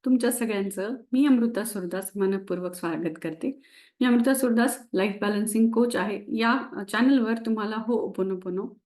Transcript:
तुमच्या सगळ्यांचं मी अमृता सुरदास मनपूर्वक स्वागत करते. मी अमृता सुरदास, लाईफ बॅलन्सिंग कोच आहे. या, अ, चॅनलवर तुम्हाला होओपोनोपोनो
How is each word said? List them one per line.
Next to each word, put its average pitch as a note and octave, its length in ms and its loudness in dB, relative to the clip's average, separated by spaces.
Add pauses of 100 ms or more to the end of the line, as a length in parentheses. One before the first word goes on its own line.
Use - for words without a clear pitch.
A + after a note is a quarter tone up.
तुमच्या B3 260 4
सगळ्यांचं G3+ 640 -4 (160)
मी C4 140 4
अमृता A#3 380 4
सुरदास F#3 520 -6
मनपूर्वक F#3 580 -2
स्वागत E3 480 -4
करते. E3 400 -6 (400)
मी B3+ 60 4
अमृता A#3+ 260 4
सुरदास, B3 600 0
लाईफ G3 280 2
बॅलन्सिंग G#3+ 500 2
कोच A#3+ 240 2
आहे. G3+ 420 -4
या, A3+ 140 2
अ, B3 320 -4
चॅनलवर A#3 500 2
तुम्हाला A3 420 -2 (120)
होओपोनोपोनो F#3+ 1000 -4